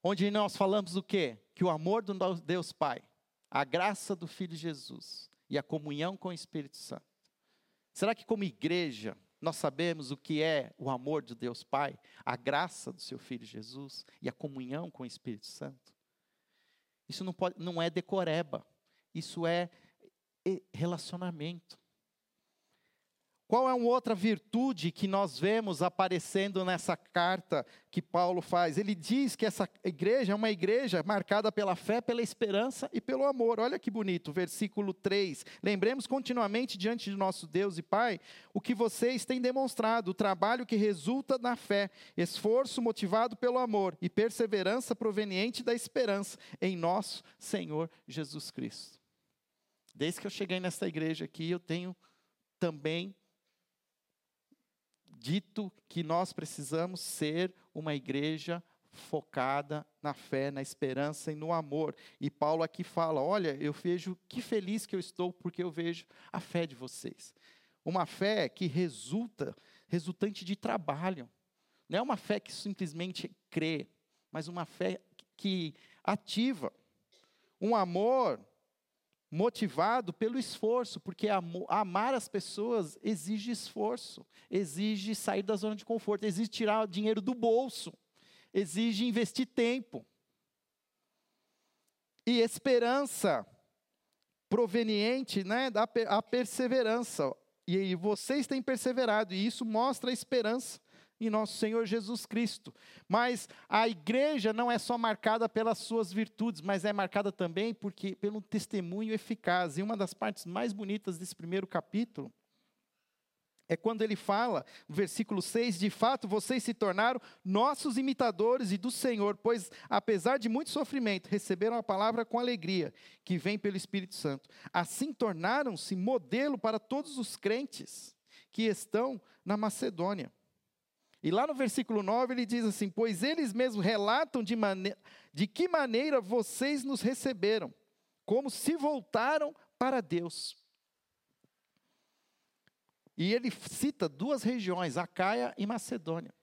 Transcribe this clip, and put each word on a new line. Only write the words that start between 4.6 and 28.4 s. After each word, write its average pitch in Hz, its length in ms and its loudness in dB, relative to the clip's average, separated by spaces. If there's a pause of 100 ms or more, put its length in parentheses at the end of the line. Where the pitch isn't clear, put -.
e 135 80 -4
a 139 60 0
comunhão 151 520 -4
com 185 140 -10
o 180 40 -6
Espírito 151 440 -10
Santo. - 300 -14 (840)
Será 214 240 0
que - 120 -12
como 208 180 0
igreja 147 720 -2 (240)
nós 160 160 -2
sabemos 156 540 -2
o 143 60 -4
que 156 260 0
é 151 340 0
o 135 140 -6
amor 135 320 -2
de 120 120 -14
Deus 120 280 -6
Pai, 139 360 -2 (240)
a 120 140 -2
graça - 560 -2
do - 80 -16
seu 131 180 -10
Filho 120 280 -12
Jesus 120 580 -14 (160)
e - 80 -4
a 123 40 -4
comunhão 139 580 -8
com 131 140 -12
o - 20 -10
Espírito 110 400 -12
Santo? - 480 -14 (1120)
Isso 190 160 -8
não 185 80 -4
pode, 180 260 -2
não 170 220 -4
é 165 80 2
decoreba, 165 760 -2 (480)
isso 165 320 -6
é, 175 240 0 (720)
é 185 160 0 (140)
relacionamento. 170 1080 -6 (1600)
Qual 254 220 4
é 254 60 4
uma 240 140 2
outra 240 260 2
virtude 202 760 0
que - 160 -4
nós 190 320 0
vemos 196 440 2
aparecendo 185 840 0
nessa 180 320 0
carta 175 680 0 (260)
que 180 100 -2
Paulo 180 400 2